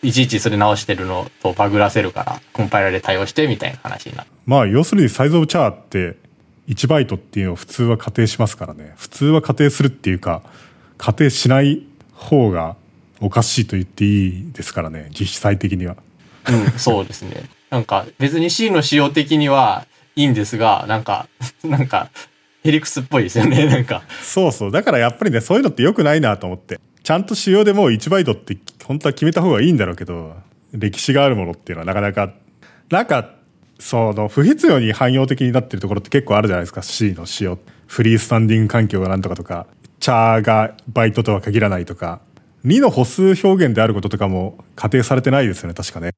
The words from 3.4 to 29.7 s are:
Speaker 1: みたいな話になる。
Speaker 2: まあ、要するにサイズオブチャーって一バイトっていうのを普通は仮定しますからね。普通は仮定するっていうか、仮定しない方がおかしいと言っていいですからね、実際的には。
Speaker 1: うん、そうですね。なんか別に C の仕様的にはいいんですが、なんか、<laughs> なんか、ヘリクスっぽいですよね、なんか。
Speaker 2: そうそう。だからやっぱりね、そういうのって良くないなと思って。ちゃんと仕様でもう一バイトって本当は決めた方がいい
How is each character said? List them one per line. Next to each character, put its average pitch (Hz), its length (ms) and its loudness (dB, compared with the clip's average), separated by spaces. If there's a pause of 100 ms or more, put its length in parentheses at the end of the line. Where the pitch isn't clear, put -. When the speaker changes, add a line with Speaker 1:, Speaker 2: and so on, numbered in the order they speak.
Speaker 1:
み 117 100 -2
た - 100 -8
い - 40 -6
な - 60 -16
話 - 320 -12
に - 60 -14
な - 80 -14
る。 - 60 -20 (160)
Speaker 2:
ま 135 160 4
あ、 107 60 2
要 117 160 4
す - 120 0
る 202 60 6
に 127 80 4
サ 131 160 -2
イ 147 40 2
ズ 165 80 2
オ 165 40 4
ブ 151 60 2
チ 175 100 -2
ャ 139 100 2
ー 98 40 0
っ - 60 -16
て 90 400 -6 (500)
一 127 200 -4
バ 151 120 4
イ 117 80 0
ト 95 80 -6
っ - 40 -8
て - 200 -10
い 98 40 -2
う 95 40 -2
の 90 60 -4
を - 20 -8
普 - 120 -16
通 - 160 -4
は 117 140 2
仮 - 160 -8
定 113 140 2
し - 120 -6
ま 117 80 2
す - 100 -8
か - 80 -10
ら - 80 -14
ね。 - 240 -20
普 - 120 -16
通 - 160 -4
は 156 160 4
仮 - 160 -2
定 147 120 4
す 143 140 -2
る 139 40 4
っ - 40 4
て - 180 -6
い 92 60 0
う 87 40 -6
か、 82 220 -4 (560)
仮 - 200 -4
定 151 120 4
し 127 200 0
な 135 120 6
い 143 220 2 (300)
方 127 380 2
が 82 240 -4 (440)
お 101 100 -2
か 113 140 2
し - 160 -2
い 110 80 0
と - 80 -6
言 92 80 -2
っ - 20 -6
て - 200 -4
い 101 220 2
い 95 240 -8
で - 120 -14
す - 100 -12
か 95 80 -6
ら 78 80 -8
ね、 76 220 -16
実 - 280 -8
際 98 200 0
的 95 180 -2
に 90 80 -6
は。 87 100 -8 (540)
Speaker 1:
う 123 60 2
ん、 110 240 2
そ 104 240 0
う - 20 -6
で 98 80 -16
す - 100 -16
ね。 - 260 -14 (200)
な 123 100 -2
ん 113 60 -4
か 98 200 -2 (140)
別 139 200 0
に 170 100 0
C 220 220 0
の 165 100 2
仕 143 160 0
様 143 140 2
的 147 260 0
に 147 120 2
は 127 360 2 (300)
い 143 80 2
い 147 40 4
ん 131 60 4
で 107 100 0
す 107 140 -6
が、 110 300 2
な 110 100 -2
ん 107 60 -6
か、 - 240 -4 (180)
<laughs> - 180 -16
な 151 140 -2
ん 131 100 0
か、 - 220 -4 (540)
ヘ 156 80 2
リ 156 100 2
ク - 80 -10
ス - 120 -6
っ - 20 -8
ぽ 135 160 0
い 113 40 2
で 92 60 -4
す 117 100 -2
よ 107 60 2
ね、 151 220 4
な 131 120 4
ん 120 60 -2
か。 92 160 -6 (200)
Speaker 2:
そ 190 260 0
う 131 40 0
そ 104 160 -6
う。 98 40 -4
だ 170 120 0
か - 80 0
ら 143 60 2
や 117 100 4
っ 123 100 -2
ぱ 220 80 -4
り 190 60 0
ね、 113 100 0
そ - 120 -2
う 208 40 4
い 269 40 2
う - 20 0
の 226 60 2
っ - 20 -6
て 120 120 -2
良 131 100 4
く 135 100 0
な 147 120 4
い 160 60 2
な 110 160 2
と 95 100 -10
思 90 80 -8
っ - 40 -18
て。 - 200 -14 (240)
ち - 60 -12
ゃ 160 80 2
ん 190 80 -4
と 226 80 -6
仕 202 180 -2
様 202 120 6
で 208 100 4
も 202 120 4
う 123 80 4
一 107 160 -4
バ 190 100 2
イ 180 60 2
ト 120 80 0
っ - 20 0
て - 220 -10 (260)
本 143 160 -6
当 151 100 0
は 135 40 -4
決 - 120 -2
め 165 60 2
た 160 100 0
方 185 100 2
が 107 100 2
い 156 80 4
い 180 40 4